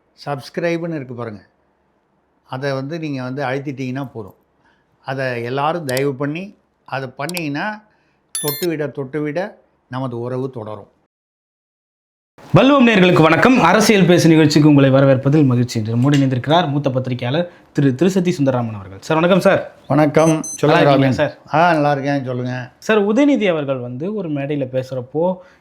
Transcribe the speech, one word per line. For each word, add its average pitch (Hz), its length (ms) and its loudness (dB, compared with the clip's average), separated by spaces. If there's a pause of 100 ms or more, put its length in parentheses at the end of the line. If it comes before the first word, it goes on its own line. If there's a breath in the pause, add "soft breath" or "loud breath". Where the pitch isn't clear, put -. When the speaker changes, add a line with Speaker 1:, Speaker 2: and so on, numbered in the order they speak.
(260)
Speaker 1:
சப்ஸ்கிரைப்னு 165 680 -6
இருக்கு 131 180 -12
பாருங்க, 113 280 -12 (1000)
அதை 139 300 -6
வந்து 139 260 -8
நீங்க 143 240 -8
வந்து 131 220 -8
அழுத்திட்டீங்கன்னா 135 680 -8
போதும். 110 220 -16 (680)
அதை 131 380 -6
எல்லாரும் 147 420 -4
தயவு 135 300 -2
பண்ணி 156 400 -8 (300)
அதை 131 220 -8
பண்ணீங்கன்னா, 165 760 -8 (580)
தொட்டுவிட 151 500 -6
தொட்டுவிட 151 600 -8 (380)
நமது 127 300 -8
உறவு 127 300 -8
தொடரும். 107 420 -14 (1600)
Speaker 2:
வள்ளுவம் 247 340 6
நேயர்களுக்கு 180 340 4
வணக்கம். 165 400 4
அரசியல் 196 440 4
பேசு 165 240 6
நிகழ்ச்சிக்கு 156 400 6
உங்களை 139 220 6
வரவேற்பதில் 139 540 4
மகிழ்ச்சி. 123 340 0
இன்று 110 120 -4
நம்மோடு 131 260 2
இணைந்திருக்கிறார் 139 520 0
மூத்த 143 200 -2
பத்திரிகையாளர் 127 600 -4 (200 loud breath)
திரு 143 180 2
திருசத்தி 175 520 0
சுந்தரராமன் 123 320 -2
அவர்கள். 95 260 -16
சார், - 140 -6
வணக்கம் 175 260 2
சார். 180 320 0 (160)
Speaker 1:
வணக்கம். 151 560 2
சொல்லுங்க 160 400 2
Speaker 2:
நல்லா 143 120 4
இருக்கீங்களா 131 320 2
Speaker 1:
ராபின். - 120 -12 (120)
Speaker 2:
சார்? 165 180 4
Speaker 1:
ஆ, 170 40 2
நல்லா 147 180 0
இருக்கேன். 139 340 -4
சொல்லுங்க. 123 520 -8
Speaker 2:
சார், 214 280 0
உதயநிதி 220 440 2
அவர்கள் 139 280 -2
வந்து 127 360 -8
ஒரு 190 160 -8
மேடையில 139 540 -4
பேசுறப்போ 147 520 -4 (260 soft breath)